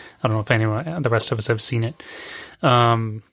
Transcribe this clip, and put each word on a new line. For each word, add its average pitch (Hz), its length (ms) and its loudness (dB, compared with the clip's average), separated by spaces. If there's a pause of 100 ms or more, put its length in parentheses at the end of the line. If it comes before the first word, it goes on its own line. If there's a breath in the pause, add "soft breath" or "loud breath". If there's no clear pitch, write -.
(240 loud breath)
I - 40 2
don't 110 80 0
know 110 60 0
if 104 100 -2
anyone, 120 500 0
the 123 80 0
rest 117 220 2
of 110 80 -4
us - 80 -4
have 113 140 0
seen 117 220 -2
it. 117 180 -6 (600 loud breath)
Um, 117 720 2